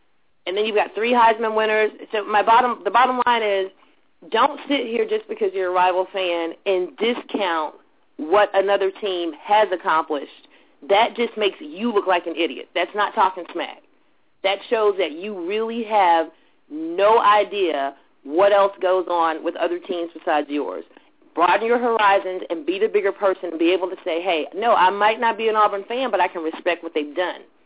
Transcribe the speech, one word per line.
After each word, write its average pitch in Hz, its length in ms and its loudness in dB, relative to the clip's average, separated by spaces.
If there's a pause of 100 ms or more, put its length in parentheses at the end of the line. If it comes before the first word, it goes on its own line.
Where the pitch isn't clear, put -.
(460)
And 185 100 -4
then 208 80 0
you've 220 100 -2
got 190 200 0
three 233 180 0
Heisman 226 420 4
winners. 214 360 2 (200)
So 208 140 -4
my 208 160 2
bottom, 226 420 4
the 196 80 -2
bottom 247 340 2
line 233 180 2
is, 196 260 0 (640)
don't 269 360 2
sit 277 200 -2
here 226 200 -2
just 214 200 -4
because 208 260 -2
you're 185 160 -2
a 180 40 -4
rival 180 380 2
fan 175 420 -4 (120)
and 180 320 -2
discount 190 800 -4 (420)
what 196 360 2
another 196 380 2 (100)
team 175 380 -4
has 208 340 2
accomplished. 160 720 -4 (400)
That 208 280 2
just 233 220 -4
makes 208 220 -2
you 185 320 -6
look 202 160 0
like 180 200 0
an 160 80 -8
idiot. - 380 -4
That's 175 220 -4
not 208 180 -2
talking 190 380 0
smack. 156 300 -10 (600)
That 196 160 0 (100)
shows 214 280 2
that 165 140 -2
you 180 340 -10
really 226 380 -4
have 185 440 2 (440)
no 175 480 2
idea 196 760 0 (280)
what 175 300 4
else 196 280 4
goes 185 280 2
on 165 340 0
with 170 140 -4
other 175 220 -2
teams 170 380 -8
besides 151 320 -2
yours. 92 360 -6 (500)
Broaden 196 320 2
your 240 100 2
horizons 202 720 0
and 165 160 -8
be 185 140 -4
the 214 80 0
bigger 196 240 0
person 190 380 -2
and 165 100 -8
be 170 140 4
able 185 160 -2
to 185 160 -10
say, 165 160 -4
"Hey, 175 340 -2
no, 220 180 2
I 180 160 4
might 208 300 0
not 226 180 0
be 220 120 0
an 214 80 0
Auburn 202 260 2
fan, 247 260 -4
but 190 120 0
I 180 80 0
can 175 120 -8
respect 165 420 -4
what 165 100 -12
they've 147 220 -4
done." 165 260 -4 (240)